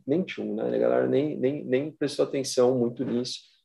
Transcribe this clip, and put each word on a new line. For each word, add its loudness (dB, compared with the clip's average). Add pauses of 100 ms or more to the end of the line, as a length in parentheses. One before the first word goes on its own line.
nem 2
tchum, -6
né? -2
A 0
galera 2
nem, 0
nem, 0
nem 0
prestou -2
atenção 2
muito 0
nisso, -4 (260)